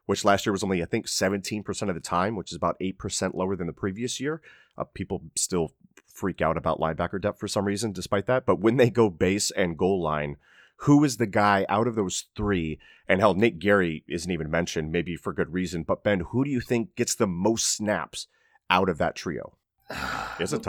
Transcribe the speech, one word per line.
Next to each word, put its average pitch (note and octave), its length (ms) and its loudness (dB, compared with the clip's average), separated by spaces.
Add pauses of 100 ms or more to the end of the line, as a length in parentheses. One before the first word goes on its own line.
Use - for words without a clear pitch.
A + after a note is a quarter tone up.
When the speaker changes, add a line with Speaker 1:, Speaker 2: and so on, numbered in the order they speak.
Speaker 1:
which - 180 -2
last G2+ 220 4
year A2 80 0
was F#2+ 100 -4
only, F#2+ 180 0
I E2+ 40 -2
think, - 240 -4
seventeen G2+ 540 -2
percent G2+ 260 -6
of F2+ 60 -2
the D#2+ 60 -10
time, G2 360 -2
which F2 160 -10
is - 20 -10
about E2+ 240 -2
eight F#2+ 180 -6
percent - 380 -4
lower F#2 220 -2
than E2+ 100 -6
the D#2 60 -6
previous G#2+ 480 -6
year, D3+ 200 -6 (360)
uh, - 80 -6
people - 380 -8 (120)
still E2+ 380 -2 (320)
freak - 360 -4
out D#2+ 140 2
about D#2+ 240 -2
linebacker D#2+ 400 -2
depth G2+ 220 -4
for G#2+ 80 -6
some G2 160 0
reason, G2+ 260 -2
despite F#2+ 360 -4
that. B2+ 180 0
But F2+ 160 2
when A2+ 160 4
they C#3 120 8
go A2 200 4
base F#2+ 420 2
and F2 260 0
goal F#2 240 2
line, D2+ 360 -2 (440)
who C#3+ 220 8
is B2+ 140 0
the A#2 100 0
guy G2+ 420 4
out A2 180 2
of A2+ 80 -4
those F#2+ 300 -2 (100)
three? F2+ 440 -2 (280)
And F#2+ 120 4
hell, G2+ 140 6
Nate G2+ 260 4
Gerry F2+ 480 2
isn't E2+ 240 -4
even D#2+ 200 -4
mentioned, E2 400 -2
maybe E2+ 240 -2
for E2+ 180 -8
good D#2 200 -4
reason. F2 300 -4
But - 200 -2
Ben, G#2 160 2 (120)
who B2 120 0
do C#3+ 80 -4
you B2+ 100 0
think A#2 340 -2
gets - 200 -2
the A2+ 120 2
most G2 480 0
snaps G2+ 520 -4 (420)
out F#2 200 4
of E2+ 80 0
that E2 180 0
trio? - 400 -10 (340)
Speaker 2:
<sighs> - 60 -10 (440)
Speaker 1:
It's F2 140 -2
a D3 40 0
Speaker 2:
The - 120 -8